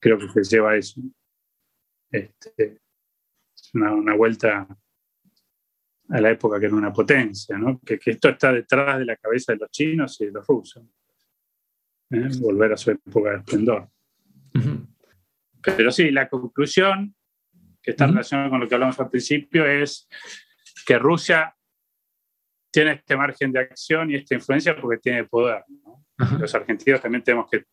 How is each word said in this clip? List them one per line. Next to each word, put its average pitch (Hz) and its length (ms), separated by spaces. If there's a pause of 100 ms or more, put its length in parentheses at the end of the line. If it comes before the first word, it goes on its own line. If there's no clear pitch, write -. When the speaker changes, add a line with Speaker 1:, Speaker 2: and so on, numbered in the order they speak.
Speaker 1:
creo 113 180
que 101 100 (160)
se 104 120
lleva 107 200
eso. 107 240 (1080)
Este, 107 680 (760)
es - 200
una, 107 180
una 107 220
vuelta 107 520 (1400)
a 131 100
la 107 100
época 107 300
que 107 60
era 104 80
una 104 180
potencia, 104 680
¿no? 127 220
Que, - 180
que - 140
esto - 160
está 131 240
detrás 131 460
de 131 80
la 113 100
cabeza 117 360
de 110 60
los 104 120
chinos 156 500
y 107 60
de 98 60
los 101 140
rusos. - 380 (1300)
¿Eh? 123 180 (120)
Volver 107 320
a 107 40
su - 140
época 104 400
de 101 80
esplendor. 107 500 (680)
Speaker 2:
Ujú. 143 320 (760)
Speaker 1:
Pero 190 280
sí, 160 200
la 135 180
conclusión, 185 840 (680)
que 123 120
está 143 120
Speaker 2:
Ujú. 139 100
Speaker 1:
relacionada 139 360
con 131 100
lo 120 80
que 120 60
hablamos 127 260
al 131 100
principio, 147 560
es 143 420 (800)
que 123 120
Rusia 160 560 (1160)
tiene 151 220
este 139 240
margen 139 360
de 131 80
acción 156 500
y 143 60
esta 135 180
influencia 143 420
porque 120 220
tiene 120 260
poder, 117 400 (200)
¿no? - 200 (140)
Speaker 2:
Ajá. 131 200
Speaker 1:
Los - 160
argentinos 131 460
también 120 240
tenemos 117 260
que 110 220